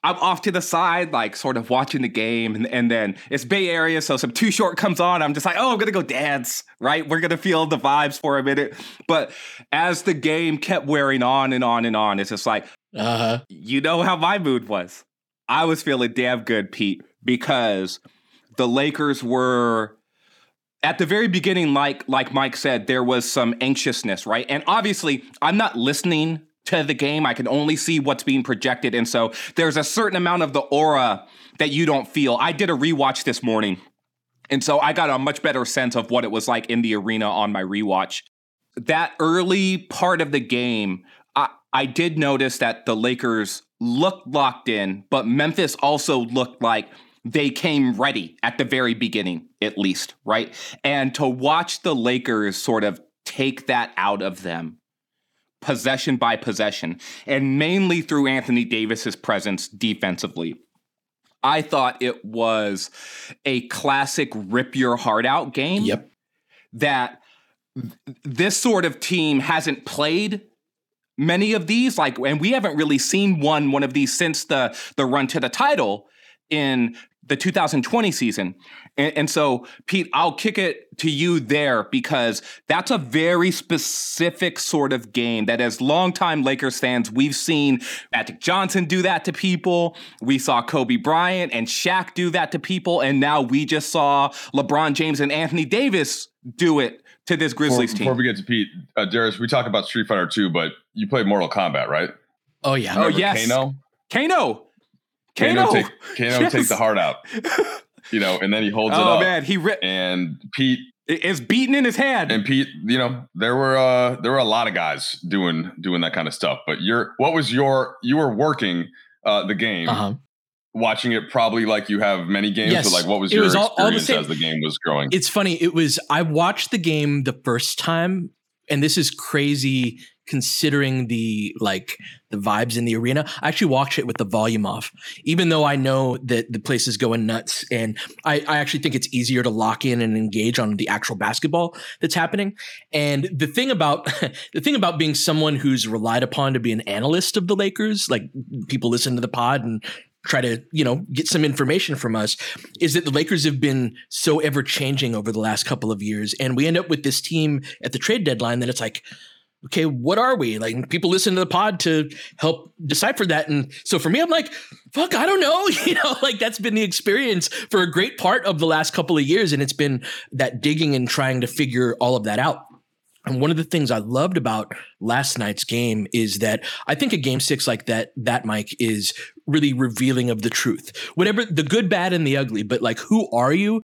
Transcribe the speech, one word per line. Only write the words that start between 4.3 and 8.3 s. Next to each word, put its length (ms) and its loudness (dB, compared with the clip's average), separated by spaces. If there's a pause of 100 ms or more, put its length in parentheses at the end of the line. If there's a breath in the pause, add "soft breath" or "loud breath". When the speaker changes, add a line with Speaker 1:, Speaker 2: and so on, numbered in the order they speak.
Speaker 1:
Too 200 2
Short 240 2
comes 240 0
on. 220 4
I'm 120 0
just 120 -4
like, 120 2
"Oh, 140 2
I'm 80 0
gonna 140 0
go 100 0
dance," 600 -4 (180 soft breath)
right? 260 0
We're 140 0
gonna 160 0
feel 280 2
the 120 0
vibes 420 2
for 180 0